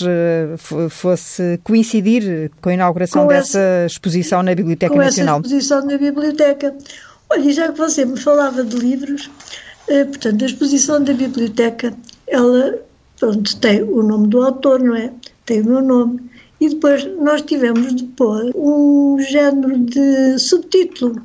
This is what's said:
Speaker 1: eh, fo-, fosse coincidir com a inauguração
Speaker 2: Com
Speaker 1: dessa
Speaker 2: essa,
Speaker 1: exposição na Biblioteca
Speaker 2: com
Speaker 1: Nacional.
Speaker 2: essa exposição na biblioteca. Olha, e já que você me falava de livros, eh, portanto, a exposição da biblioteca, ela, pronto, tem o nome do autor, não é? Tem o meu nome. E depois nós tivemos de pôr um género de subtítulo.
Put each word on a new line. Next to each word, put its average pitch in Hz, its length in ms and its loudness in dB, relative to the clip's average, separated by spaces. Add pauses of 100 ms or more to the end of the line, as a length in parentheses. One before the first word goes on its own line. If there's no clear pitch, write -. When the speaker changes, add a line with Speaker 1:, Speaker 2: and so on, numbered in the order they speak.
Speaker 1:
eh, 170 520 0
fo-, 160 340 -6
fosse 175 720 -4
coincidir 214 880 0 (100)
com 180 80 -2
a 180 60 0
inauguração 180 480 0
Speaker 2:
Com 294 60 4
Speaker 1:
dessa 277 300 2
Speaker 2:
essa, 185 280 2
Speaker 1:
exposição 180 560 -2
na 185 100 0
Biblioteca 165 400 0
Speaker 2:
com 285 60 4
Speaker 1:
Nacional. 151 400 2
Speaker 2:
essa 175 80 -6
exposição 277 400 0
na 285 100 -2
biblioteca. 285 800 0 (560)
Olha, 311 100 2
e 285 100 2
já 320 200 -2
que - 80 -12
você 311 260 0
me 262 120 -4
falava 277 460 0
de 233 140 -6
livros, 277 500 -4 (640)
eh, 277 160 2
portanto, 226 380 -2
a - 20 0
exposição 285 580 0
da 269 100 0
biblioteca, 233 800 -2 (340)
ela, 254 480 2 (440)
pronto, 214 380 -2
tem 208 260 2
o 220 200 0
nome 214 240 2
do 240 160 4
autor, 262 360 2
não 240 160 2
é? 226 160 -6 (340)
Tem 220 160 0
o 214 40 0
meu 254 160 2
nome. 247 380 2 (400)
E 311 100 2
depois 285 380 0 (120)
nós 294 220 0
tivemos 247 540 0
de - 80 -4
pôr 226 520 -2
um 285 640 2
género 269 600 0
de 262 600 2
subtítulo. 339 840 0